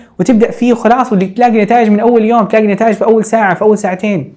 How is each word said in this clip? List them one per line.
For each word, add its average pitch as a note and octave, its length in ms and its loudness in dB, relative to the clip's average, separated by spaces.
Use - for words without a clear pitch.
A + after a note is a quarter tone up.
وتبدأ G#3+ 320 2
فيه A#3+ 220 0
وخلاص، B3 400 0
واللي F#3+ 140 0
تلاقي A3 360 0
نتائج A3 280 2
من G#3 100 2
أول A3+ 240 2
يوم، A3+ 200 0
تلاقي A3 220 0
نتائج G#3 280 0
في G#3+ 100 -4
أول A3 200 2
ساعة، G#3+ 300 0
في - 80 -6
أول G#3+ 160 2
ساعتين، F#3 580 -6